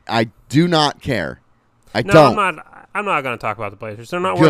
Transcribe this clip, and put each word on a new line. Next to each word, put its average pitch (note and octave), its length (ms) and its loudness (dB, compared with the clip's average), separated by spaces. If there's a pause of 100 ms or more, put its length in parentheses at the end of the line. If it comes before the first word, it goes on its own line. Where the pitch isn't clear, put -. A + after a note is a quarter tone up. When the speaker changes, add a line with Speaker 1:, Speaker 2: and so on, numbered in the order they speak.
Speaker 1:
I A2+ 200 0 (200)
do D#3+ 200 2
not D#3 320 0
care. E2+ 400 -6 (540)
I A2 80 -2
Speaker 2:
No, G3 100 -4
Speaker 1:
don't. D#3 260 6
Speaker 2:
I'm F#3 180 -2
not, - 380 -20
I'm G3+ 100 -4
not E3+ 180 -2
gonna B2 160 -6
talk G#2+ 180 -6
about G#2 140 -10
the G2+ 60 -20
Blazers. A2 340 -14
They're F3 100 -6
not F#3 160 -2
Speaker 1:
Good. D#3+ 140 4